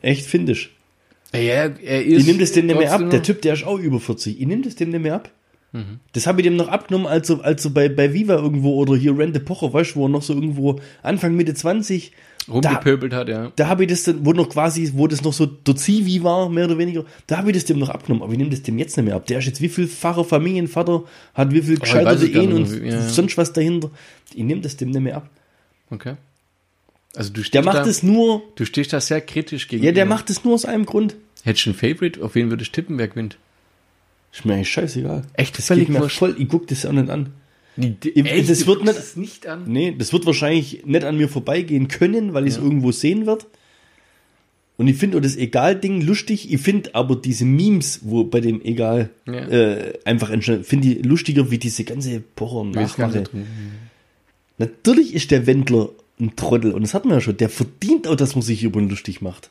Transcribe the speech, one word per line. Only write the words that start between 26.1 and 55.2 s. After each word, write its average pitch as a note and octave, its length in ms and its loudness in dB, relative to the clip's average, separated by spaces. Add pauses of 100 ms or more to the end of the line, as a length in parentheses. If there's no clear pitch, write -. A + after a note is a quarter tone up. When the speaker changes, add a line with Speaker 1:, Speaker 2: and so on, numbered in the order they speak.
Speaker 2:
Also G#2 140 -8
du G#2+ 120 -8
Speaker 1:
Der G#2 40 -6
Speaker 2:
stehst C#3 200 2
Speaker 1:
macht F#3 120 2
Speaker 2:
da, C#3+ 80 2
Speaker 1:
es - 180 0
nur A3 380 4 (140)
Speaker 2:
du A#2 100 -4
stehst C#3+ 260 -2
da D3 80 0
sehr D#3 220 -2
kritisch D#3 440 -8
Speaker 1:
Ja, - 40 -20
Speaker 2:
gegenüber. B2 240 2
Speaker 1:
der F#3+ 140 4
macht G#3+ 240 -2
es - 120 -6
nur A#3 120 4
aus A#3 100 -2
einem G#3+ 220 0
Grund. G#3+ 280 0 (280)
Speaker 2:
Hättest A2+ 240 0
du - 20 0
einen F#2+ 100 -2
Favorite? D#3+ 440 -2
Auf A2+ 120 -8
wen A#2 140 2
würdest A2+ 260 -4
du E3 60 -2
tippen, E3+ 160 -6
wer A2+ 100 -2
gewinnt? A2 300 -8 (960)
Speaker 1:
Ist - 120 -12
mir G#2+ 100 2
eigentlich G2 160 -2
scheißegal. C#3 520 -4 (100)
Speaker 2:
Echt - 260 -4
Speaker 1:
Das - 80 -6
Speaker 2:
völlig F3 200 6
Speaker 1:
geht D3 60 0
mir C3+ 80 2
Speaker 2:
wurscht? C#3+ 160 -2
Speaker 1:
voll, F#3 220 2
ich C3 80 -2
guck E3+ 200 0
das - 200 -6
auch C#3+ 60 -2
nicht C3+ 160 2
an. C#3+ 240 -6 (440)
Speaker 2:
Die, B2 140 -2
die, G#2+ 200 -6
Speaker 1:
Ich, C#3+ 140 4
Speaker 2:
echt? D#3 240 2
Speaker 1:
das E3+ 100 4
Speaker 2:
Du E3 80 2
Speaker 1:
wird G3 120 4
Speaker 2:
guckst G#3+ 160 2
Speaker 1:
nicht C#3 80 -10
Speaker 2:
es - 120 -18
nicht F#3 320 -12
an? E3+ 180 -12
Speaker 1:
Nee, C#3 320 -2
das A#2+ 160 -4
wird E3+ 120 2
wahrscheinlich D3 600 0
nicht C#3+ 200 2
an D3+ 120 -2
mir D3+ 120 2
vorbeigehen D3 580 -2
können, G3+ 460 0
weil C#3 120 0
ich's B2+ 120 0
Speaker 2:
Ja. C#3 60 -6
Speaker 1:
irgendwo C#3 280 2
sehen F#3 340 0
werd. A3 220 -2 (1300)
Und A#2+ 100 2
ich C3+ 100 4
find F#3+ 180 0
auch D#3 60 2
das C3+ 160 -2
Egal-Ding E3+ 640 0
lustig. G3+ 520 -2
Ich C3+ 80 0
find G3 340 0
aber B2+ 200 2
diese B2 300 -2
Memes, D#3+ 580 2
wo A2 220 0
bei A#2 160 0
dem A2+ 220 0
Egal, A#2 460 -2 (160)
Speaker 2:
Ja. B2 80 -10 (140)
Speaker 1:
äh, G#2 460 2 (120)
einfach A2+ 260 0
entstanden, A2 320 0
find C#3 220 0
ich B2+ 200 2
lustiger C#3 460 2
wie A#2+ 80 0
diese A#2 240 -6
ganze B2 380 -8
Pocher- A2+ 380 -8
und G2+ 160 -6
Speaker 2:
Wie G#2 40 -2
das G#2 160 -2
ganze A2+ 240 -2
Speaker 1:
Nachmache. F#2+ 180 -6
Speaker 2:
Drum. G#2 100 -10 (1120)
Speaker 1:
Natürlich A#3+ 560 2
ist D3+ 180 -2